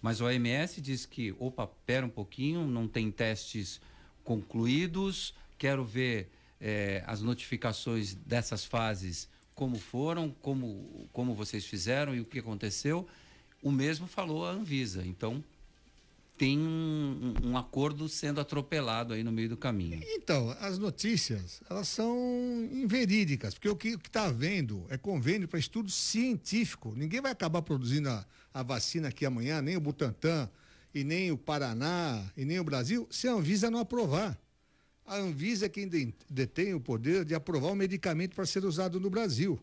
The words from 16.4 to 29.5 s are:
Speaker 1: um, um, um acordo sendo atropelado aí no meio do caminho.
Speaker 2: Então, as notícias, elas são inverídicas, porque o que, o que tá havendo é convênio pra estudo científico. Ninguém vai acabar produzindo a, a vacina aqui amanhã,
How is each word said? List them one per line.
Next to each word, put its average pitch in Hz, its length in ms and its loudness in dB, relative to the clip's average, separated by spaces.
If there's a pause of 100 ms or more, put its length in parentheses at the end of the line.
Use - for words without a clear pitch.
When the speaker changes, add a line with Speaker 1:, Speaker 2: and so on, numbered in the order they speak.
Speaker 1:
um, 151 840 0
um, 120 60 2
um 123 80 2
acordo 143 540 0
sendo 147 320 -2
atropelado 127 720 0
aí 110 100 0
no 113 80 0
meio 113 160 0
do 117 80 -4
caminho. 92 460 0
Speaker 2:
Então, 143 580 0
as 202 180 -2
notícias, 175 920 -2
elas 95 180 -4
são 247 840 0
inverídicas, 202 840 2
porque - 160 0
o 208 40 4
que, 226 200 -2
o 196 40 -6
que - 120 -14
tá 220 160 2
havendo 127 640 0
é 131 80 -4
convênio 175 500 2
pra - 100 -2
estudo 202 320 -2
científico. 214 1040 0
Ninguém 160 280 -2
vai 269 100 0
acabar 170 300 0
produzindo 139 480 2
a, 104 160 -2 (260)
a 131 100 -4
vacina 139 460 0
aqui - 160 -2
amanhã, 135 380 0